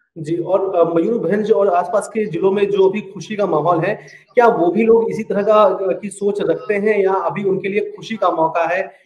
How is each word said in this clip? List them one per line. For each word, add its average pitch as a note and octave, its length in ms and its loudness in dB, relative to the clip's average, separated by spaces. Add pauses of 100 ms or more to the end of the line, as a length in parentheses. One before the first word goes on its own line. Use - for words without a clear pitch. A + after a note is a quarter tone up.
(180)
जी, D#3 180 -6
और, F#3 400 -2
अ, E3 180 2
मयूरभंज G3+ 580 0
और G3+ 160 2
आसपास F3+ 400 0
के A3 180 -4
जिलों F3+ 260 0
में G3+ 180 0
जो F#3+ 180 4
अभी G#3 120 -4
खुशी G3+ 360 -12
का G3+ 100 0
माहौल D#3+ 340 0
है, G3+ 200 -4 (340)
क्या A#3+ 120 6
वो F3 240 2
भी G#3+ 120 0
लोग A3+ 280 4
इसी A3 120 -6
तरह G3+ 200 -4
का, G#3+ 200 4
अ, F#3+ 380 0
की G3+ 100 -10
सोच G3+ 320 -4
रखते E3+ 320 -2
हैं G#3 240 0
या F#3+ 140 2
अभी F#3+ 320 -4
उनके F#3 240 -2
लिए G3+ 280 -4
खुशी A3 200 -12
का F#3 140 0
मौका E3 340 0
है F3+ 280 -4 (140)